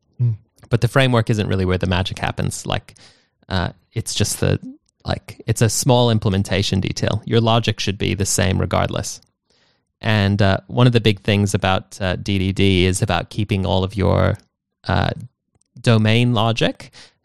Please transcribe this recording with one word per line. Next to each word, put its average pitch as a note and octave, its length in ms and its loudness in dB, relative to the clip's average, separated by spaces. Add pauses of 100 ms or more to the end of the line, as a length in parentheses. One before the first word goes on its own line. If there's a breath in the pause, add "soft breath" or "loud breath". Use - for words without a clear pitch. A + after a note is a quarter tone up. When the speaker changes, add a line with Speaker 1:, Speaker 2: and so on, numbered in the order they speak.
(180)
Speaker 1:
Hmm. A#2+ 140 0 (360)
Speaker 2:
But A#2+ 140 -2
the A#2+ 60 2
framework B2+ 420 2
isn't G#2 180 0
really G2 160 0
where F#2 140 2
the F#2+ 80 -2
magic F#2 320 0
happens. - 480 -4
Like, - 280 -4 (540 soft breath)
uh, F#2 220 -2 (240)
it's - 200 -8
just - 260 -2
the, G1+ 200 0 (460)
like, - 400 -6
it's - 160 0
a A2 80 4
small B2 400 2
implementation G2 680 0
detail. - 440 -4
Your A#2 160 0
logic A#2 400 0
should G2+ 160 -4
be G2 160 -2
the G#2 140 -2
same F#2+ 340 0
regardless. F#2 600 -4 (800)
And, G#2 400 2
uh, F#2+ 240 2
one B2 200 2
of B2 60 4
the A#2 80 4
big G#2 200 2
things G2+ 340 0
about, F#2+ 480 -2
uh, F2+ 140 -2
D G2 220 -2
D F#2+ 140 -2
D F#2+ 320 4
is F#2 160 0
about F2+ 300 -2
keeping G2 340 -2
all F#2+ 200 0
of G2 100 -6
your, F#2 420 2 (480)
uh, F2+ 260 0 (680)
domain A#2 540 2
logic, A2+ 560 -2 (340 loud breath)